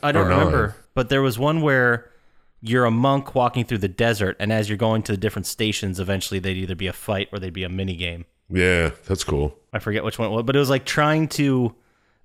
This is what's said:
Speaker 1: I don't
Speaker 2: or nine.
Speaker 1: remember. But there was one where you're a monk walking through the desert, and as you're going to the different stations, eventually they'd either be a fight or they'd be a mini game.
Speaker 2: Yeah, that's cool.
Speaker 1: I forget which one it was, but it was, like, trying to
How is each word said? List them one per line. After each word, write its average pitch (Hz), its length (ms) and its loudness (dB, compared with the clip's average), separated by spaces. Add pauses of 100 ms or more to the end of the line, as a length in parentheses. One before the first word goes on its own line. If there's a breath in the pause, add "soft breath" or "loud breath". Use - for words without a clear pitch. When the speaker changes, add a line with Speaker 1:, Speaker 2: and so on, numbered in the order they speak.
Speaker 1:
I 147 100 0
don't - 140 2
Speaker 2:
or 170 40 2
nine. - 80 4
Speaker 1:
remember. 131 380 2 (180)
But 127 160 0
there 139 100 4
was 127 180 0
one 151 220 2
where 127 500 2 (520)
you're 120 240 2
a 117 40 4
monk 135 440 2
walking 120 300 2
through 117 140 -4
the 98 100 -2
desert, 104 520 0
and 104 120 -2
as 110 180 0
you're 104 80 -4
going 110 240 2
to 110 100 -4
the 98 60 -2
different 98 280 -4
stations, 101 540 -4
eventually 95 400 -4
they'd 92 160 -4
either 92 200 -6
be 92 100 -6
a 90 80 -6
fight 101 380 -4
or 104 60 -6
they'd 92 140 -8
be 92 120 -6
a 90 40 -8
mini 95 280 -4
game. 85 280 -8 (240)
Speaker 2:
Yeah, 90 420 4 (160)
that's 95 180 -2
cool. 73 340 -2 (140)
Speaker 1:
I - 80 -4
forget 107 240 -4
which 110 140 -6
one 110 120 -2
it - 20 -4
was, 113 120 -2
but 135 120 2
it 143 40 6
was, 139 100 2
like, 135 160 0
trying 156 440 2
to 131 440 2 (500)